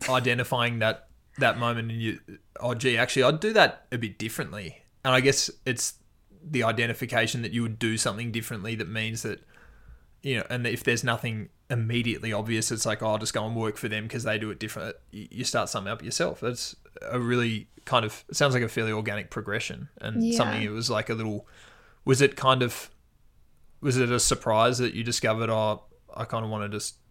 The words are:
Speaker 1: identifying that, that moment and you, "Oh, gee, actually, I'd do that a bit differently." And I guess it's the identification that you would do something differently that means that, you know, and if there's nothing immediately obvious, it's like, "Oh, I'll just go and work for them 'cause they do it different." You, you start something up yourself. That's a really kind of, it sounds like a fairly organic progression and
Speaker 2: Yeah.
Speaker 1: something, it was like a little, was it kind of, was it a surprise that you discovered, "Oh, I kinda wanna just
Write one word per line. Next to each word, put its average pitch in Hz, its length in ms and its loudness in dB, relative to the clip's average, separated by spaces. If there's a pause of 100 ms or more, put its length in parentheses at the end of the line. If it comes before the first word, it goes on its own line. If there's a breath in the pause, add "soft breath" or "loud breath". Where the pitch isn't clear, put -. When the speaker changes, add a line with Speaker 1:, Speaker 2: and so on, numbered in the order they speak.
(100)
Speaker 1:
identifying 120 680 2
that, 110 280 0 (300)
that 117 200 4
moment 117 340 -2
and 113 100 -4
you, 110 180 -2 (400)
"Oh, 123 140 0
gee, 120 240 2
actually, 127 260 4
I'd 151 160 4
do 214 140 0
that 196 380 4
a 127 60 -4
bit 113 200 -6
differently." 107 680 -8 (220)
And 131 80 4
I 131 80 8
guess 135 280 4 (160)
it's - 300 -2 (480)
the 147 200 -2
identification 117 800 0
that 110 100 -6
you 117 80 0
would 110 180 -4
do 113 180 2
something 113 340 -2
differently 113 440 -6
that 104 140 -6
means 110 320 -4
that, 107 200 -6 (840 soft breath)
you 135 140 -2
know, 101 120 -2
and 120 180 -2
if 113 160 -2
there's 117 200 2
nothing 117 460 -2 (200)
immediately 113 640 0
obvious, 110 380 0
it's 110 140 -2
like, 107 160 -2
"Oh, 110 100 0
I'll 107 60 2
just 110 160 -4
go 107 140 -2
and 113 80 -4
work 110 220 -2
for - 100 -6
them 107 220 -4
'cause 117 140 -6
they 110 140 0
do 107 140 -4
it 92 80 -10
different." 107 360 -8 (160)
You, 104 200 -12
you 120 140 -8
start 110 240 0
something 101 220 -6
up 110 120 -8
yourself. 123 380 -4
That's 120 340 -6 (340)
a 123 100 0
really 117 500 0 (160)
kind 120 200 2
of, - 240 -8
it - 60 -8
sounds 139 180 4
like 127 100 4
a 110 60 -2
fairly 110 220 0
organic 107 400 -4
progression 110 580 -6 (100)
and 110 240 -2
Speaker 2:
Yeah. 233 140 2
Speaker 1:
something, - 240 2
it 104 80 -2
was 117 200 -4
like 110 200 0
a 117 60 0
little, 110 320 -4 (580 loud breath)
was 131 160 6
it 135 140 4
kind 131 260 4
of, - 300 -4 (880)
was 127 180 0
it 123 140 2
a 123 80 2
surprise 117 580 4
that 123 160 0
you 113 100 -4
discovered, 113 460 0
"Oh, 107 340 0 (300)
I 113 120 -8
kinda 113 220 -4
wanna 107 220 -4
just 104 280 -8 (140)